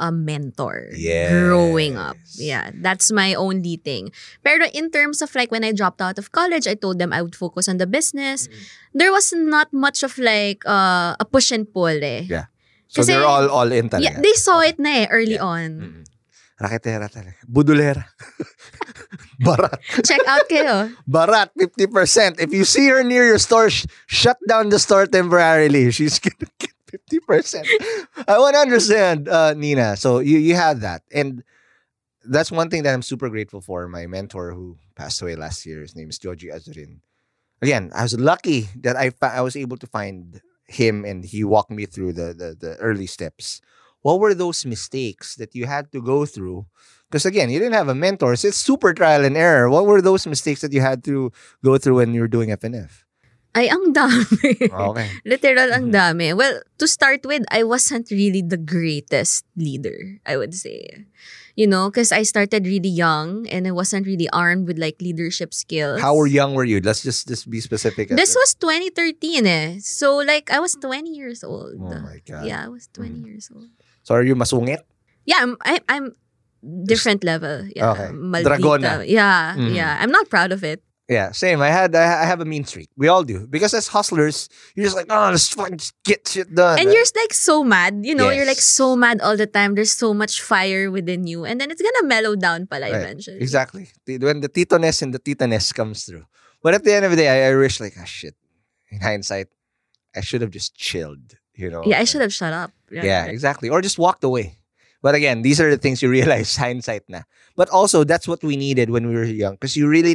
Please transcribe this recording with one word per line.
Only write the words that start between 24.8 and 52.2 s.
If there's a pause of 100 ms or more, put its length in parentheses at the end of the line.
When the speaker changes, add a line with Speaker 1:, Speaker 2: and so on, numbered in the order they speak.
Speaker 2:
temporarily.
She's
gonna
<laughs>
get (160)
fifty
percent. (580)
I
wanna
understand,
uh,
Nina.
So
you,
you
have
that.
And (800)
that's
one
thing
that
I'm
super
grateful
for.
My
mentor
who (180)
passed
away
last
year,
his
name
is
Joji
Azurin. (580)
Again,
I
was
lucky (100)
that
I
fa-,
I
was
able
to
find (280)
him
and
he
walked
me
through
the,
the,
the
early
steps, (460)
what
were
those
mistakes
that
you
had
to
go
through? (400)
'Cause
again,
you
didn't
have
a
mentor,
so
it's
super
trial
and
error.
What
were
those
mistakes
that
you
had
to (320)
go
through
when
you